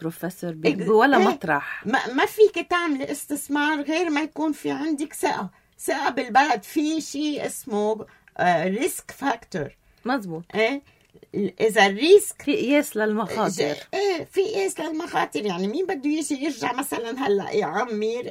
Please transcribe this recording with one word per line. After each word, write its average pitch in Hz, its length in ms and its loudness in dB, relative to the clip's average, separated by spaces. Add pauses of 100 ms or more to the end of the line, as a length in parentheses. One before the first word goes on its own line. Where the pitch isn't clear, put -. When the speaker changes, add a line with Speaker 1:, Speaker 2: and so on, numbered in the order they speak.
Speaker 1:
بروفيسور، 170 520 -6
ب-، 156 140 -8
Speaker 2:
إيه، 285 100 -2
Speaker 1:
بولا 220 400 4
Speaker 2:
إيه. - 80 6
Speaker 1:
مطرح؟ - 640 -2
Speaker 2:
ما، 233 260 -2
ما 320 140 2
فيك 403 440 4
تعملي 302 400 0
استثمار 294 680 -2
غير 320 300 0
ما 294 100 0
يكون 311 320 -2
في 294 180 -4
عندك 285 420 -4
ثقة، 220 380 -2 (280)
ثقة 285 320 -2
بالبلد. 254 520 0
في 302 380 -2
شي 294 460 -6
اسمه، 214 600 -4 (320)
آه، 175 300 2
risk 240 420 -2
factor. - 680 -6 (280)
Speaker 1:
مزبوط. 202 400 -4 (100)
Speaker 2:
إيه؟ 240 280 0 (800)
إذا 208 260 6
الريسك 285 560 6
Speaker 1:
في 285 140 2
قياس 285 400 2
للمخاطر. 214 520 0
Speaker 2:
ج-، - 280 0 (180)
إيه، 370 300 0
في - 180 0
قياس 392 380 -2
للمخاطر. 311 680 -4
يعني، 185 220 -2
مين 339 180 -2
بده 294 240 -2
يجي 294 340 -2
يرجع 247 280 -4
مثلًا 240 540 -4
هلا 202 240 0
يعمر 214 800 -2